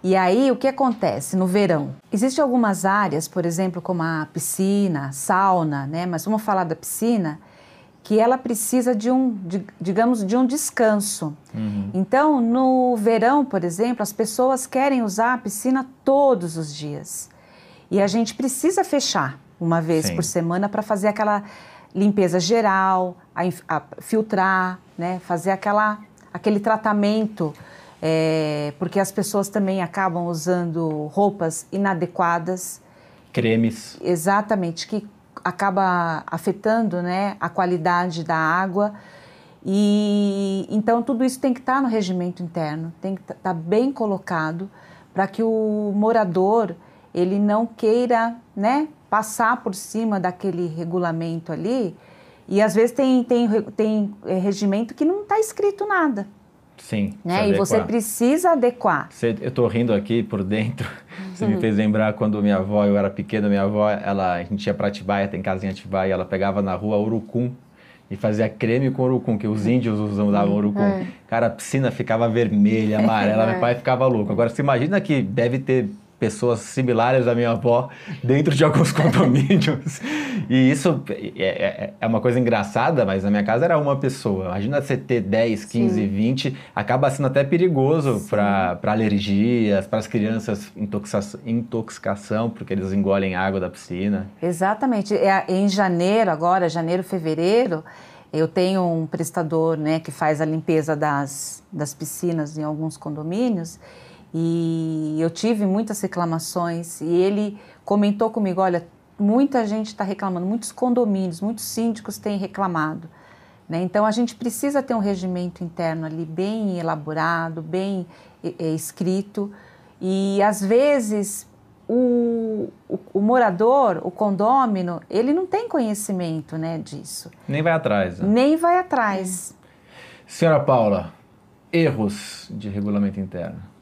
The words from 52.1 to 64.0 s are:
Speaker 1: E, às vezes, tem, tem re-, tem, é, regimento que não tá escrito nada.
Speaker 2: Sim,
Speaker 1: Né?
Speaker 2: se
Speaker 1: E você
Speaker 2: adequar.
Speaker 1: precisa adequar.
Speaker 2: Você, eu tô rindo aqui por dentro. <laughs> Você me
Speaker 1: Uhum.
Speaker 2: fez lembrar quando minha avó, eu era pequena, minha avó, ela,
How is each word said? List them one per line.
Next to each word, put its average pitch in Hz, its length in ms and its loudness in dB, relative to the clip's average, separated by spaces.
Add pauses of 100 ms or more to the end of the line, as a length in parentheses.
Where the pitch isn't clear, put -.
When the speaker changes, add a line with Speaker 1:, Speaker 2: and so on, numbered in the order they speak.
Speaker 1:
E, 196 140 2
às 214 140 4
vezes, 233 180 4
tem, 254 320 4
tem 240 240 2
re-, 214 140 2
tem, 214 520 -2 (120)
é, 190 80 -2
regimento 202 600 0
que 302 100 0
não 392 200 0
tá 415 160 0
escrito 403 460 -2
nada. 302 400 0 (500)
Speaker 2:
Sim, 101 380 -4 (100)
Speaker 1:
Né? 185 200 0
Speaker 2:
se 202 60 4
Speaker 1:
E 196 60 4
você 202 200 2
Speaker 2:
adequar. 208 100 2
Speaker 1:
precisa 247 640 2
adequar. 233 580 2
Speaker 2:
Você, 117 320 -2
eu 123 120 -4
tô 123 160 2
rindo 113 260 2
aqui 107 300 0
por 101 180 -4
dentro. 110 440 -2 (240)
<laughs> 190 220 -14
Você 113 140 -4
me 107 80 2
Speaker 1:
Uhum. 185 60 -2
Speaker 2:
fez 110 160 2
lembrar 107 380 2
quando 107 280 0
minha 101 140 4
avó, 104 280 2
eu 101 120 4
era 101 140 2
pequena, 104 380 -2
minha 101 140 2
avó, 104 280 2
ela, 98 440 0